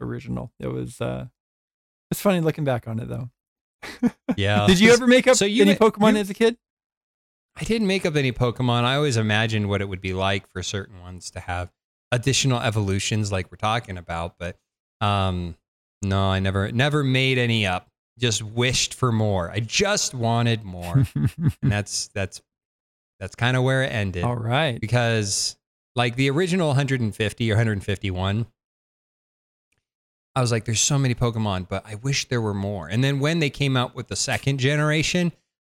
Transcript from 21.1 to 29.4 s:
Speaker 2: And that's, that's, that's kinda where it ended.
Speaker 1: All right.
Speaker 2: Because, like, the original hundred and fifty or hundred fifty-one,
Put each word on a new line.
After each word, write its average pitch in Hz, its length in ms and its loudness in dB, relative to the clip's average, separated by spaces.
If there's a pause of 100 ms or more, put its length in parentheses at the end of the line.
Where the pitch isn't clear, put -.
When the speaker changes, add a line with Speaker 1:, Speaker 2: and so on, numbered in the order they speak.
Speaker 2:
And 143 560 0
that's, - 380 -4
that's, 95 300 -6 (800)
that's 95 160 -10
kinda 127 280 0
where 131 180 2
it 135 60 0
ended. 95 360 -2
Speaker 1:
All 120 120 -2
right. 120 440 -2
Speaker 2:
Because, 113 800 0 (380)
like, 120 200 0
the 135 140 2
original 165 460 2
hundred 135 260 0
and 107 140 -2
fifty 110 360 0
or 101 40 2
hundred 107 280 2
fifty-one, 98 600 -2 (1900)